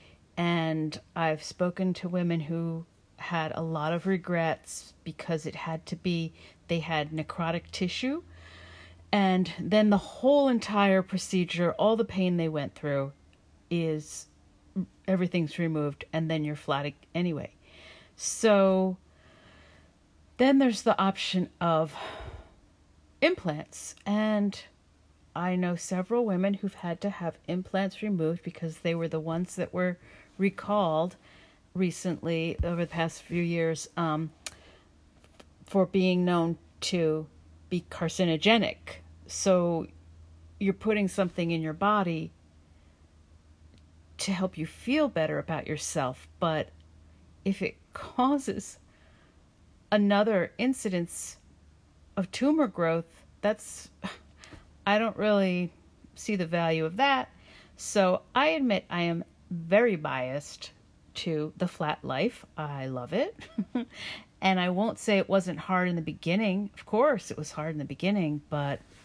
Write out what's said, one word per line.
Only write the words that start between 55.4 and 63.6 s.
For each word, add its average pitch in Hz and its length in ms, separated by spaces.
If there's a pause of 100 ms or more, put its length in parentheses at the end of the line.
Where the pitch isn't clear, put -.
see - 200
the 180 100
value 165 380
of 170 140
that. 269 320 (480)
So 185 460 (120)
I 285 140
admit 262 400
I 175 140
am 170 200 (260)
very 185 460
biased 135 760 (420)
to 156 440
the 180 100
flat 151 380
life. 143 400 (120)
I 143 300
love 127 240
it. 277 240 (380)